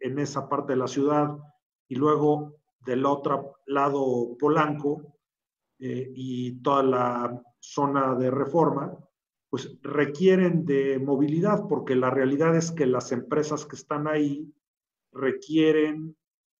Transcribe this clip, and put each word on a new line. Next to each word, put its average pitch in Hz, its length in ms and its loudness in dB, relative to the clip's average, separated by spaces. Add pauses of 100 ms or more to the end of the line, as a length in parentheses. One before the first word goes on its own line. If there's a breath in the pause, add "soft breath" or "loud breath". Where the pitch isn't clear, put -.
en 135 140 -4
esa 139 280 -6
parte 139 260 -2
de 127 40 0
la 127 80 0
ciudad, 147 500 0 (520)
y 127 80 -8
luego 147 580 2 (320)
del 127 200 0
otro 143 500 -2 (100)
lado 139 720 0
Polanco, 147 800 0 (640)
eh, 127 340 -6
y 123 480 -8
toda 139 200 2
la 123 600 0 (160)
zona 139 560 0
de 127 160 0
Reforma, 139 680 0 (540)
pues - 320 -8
requieren 175 840 4
de 135 340 2
movilidad, 151 720 2
porque 131 280 0
la 127 140 2
realidad 139 460 2
es 160 140 0
que 143 160 0
las 127 240 0
empresas 147 560 -2
que 131 100 -16
están 147 300 -6
ahí 151 460 -2 (600)
requieren, 156 1040 0 (440)